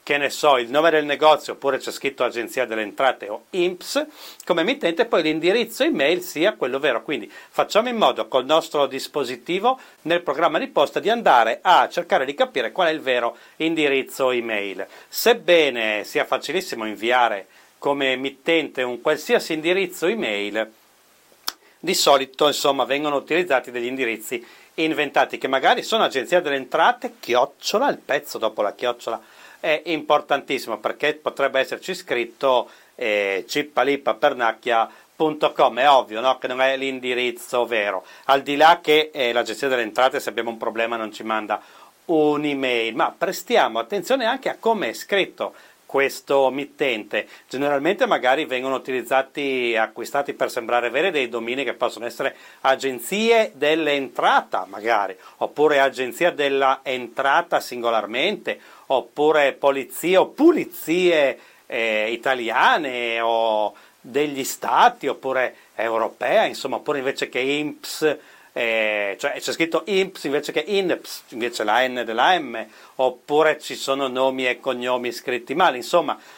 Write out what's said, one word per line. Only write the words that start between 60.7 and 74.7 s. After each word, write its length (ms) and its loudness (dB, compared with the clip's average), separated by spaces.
eh, 440 -2
italiane 1080 0
o 540 0
degli 440 -4
stati, 640 2
oppure 480 -2
europea, 720 0
insomma, 300 -6
oppure 240 -4
invece 280 -4
che 120 -4
inps, 760 -2
eh, 640 -2
cioè 220 -4
c'è 120 -4
scritto 340 0
inps 380 -2
invece 280 -2
che 140 -2
inps, 640 -2
invece 360 -6
la 240 2
N 160 -6
della 340 2
M, 280 -10
oppure 640 2
ci 160 -12
sono 340 -4
nomi 380 0
e 140 -2
cognomi 500 -4